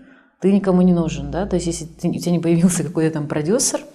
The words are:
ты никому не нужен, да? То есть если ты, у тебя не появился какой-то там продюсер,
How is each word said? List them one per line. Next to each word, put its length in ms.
ты 120
никому 300
не 100
нужен, 380
да? 160
То 80
есть 140
если 180
ты, 220
у 100
тебя 140
не 80
появился 440
какой-то 300
там 140
продюсер, 520